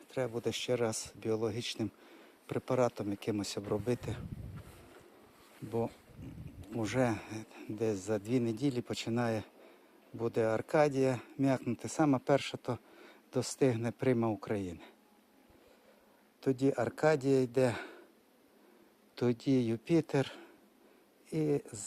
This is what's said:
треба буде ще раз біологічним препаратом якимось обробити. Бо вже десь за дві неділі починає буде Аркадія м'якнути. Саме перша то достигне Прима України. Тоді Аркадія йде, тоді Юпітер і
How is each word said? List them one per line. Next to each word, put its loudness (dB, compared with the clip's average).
треба -4
буде -2
ще -2
раз -2
біологічним -2
препаратом 0
якимось -4
обробити. -2
Бо -4
вже 0
десь 0
за -2
дві 0
неділі 0
починає -2
буде 0
Аркадія 2
м'якнути. 0
Саме 4
перша 2
то -4
достигне 2
Прима 2
України. -4
Тоді 2
Аркадія 2
йде, 2
тоді 2
Юпітер 2
і 2